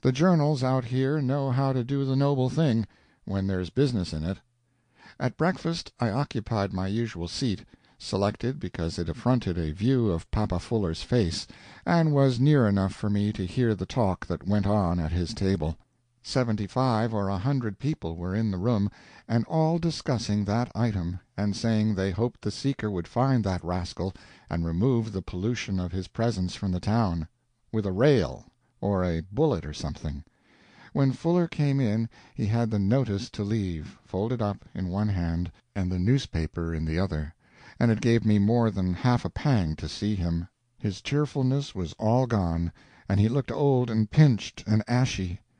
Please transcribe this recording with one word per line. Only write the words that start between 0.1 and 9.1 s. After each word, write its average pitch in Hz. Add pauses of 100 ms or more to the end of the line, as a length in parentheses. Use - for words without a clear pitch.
journals 151
out 131
here 131
know 135
how 135
to 127
do 139
the 135
noble 135
thing, 120 (380)
when 98
there's 92
business 123
in 78
it. 92 (800)
At 127
breakfast 170
I 117
occupied 104
my 95
usual 104
seat, 104 (340)
selected 107
because 82
it 85
affronted 98